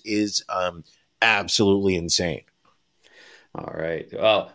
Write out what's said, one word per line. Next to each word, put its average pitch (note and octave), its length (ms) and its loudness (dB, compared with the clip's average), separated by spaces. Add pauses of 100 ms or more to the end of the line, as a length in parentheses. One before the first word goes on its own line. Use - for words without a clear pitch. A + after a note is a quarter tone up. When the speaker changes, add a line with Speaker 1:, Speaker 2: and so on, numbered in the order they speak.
Speaker 1:
is, G#2 440 -2
um, F2+ 340 -4 (380)
absolutely G2 760 2
insane. E2+ 480 -2 (1120)
Speaker 2:
All - 180 -10
right. D#2+ 400 -6
Well, G#2+ 420 2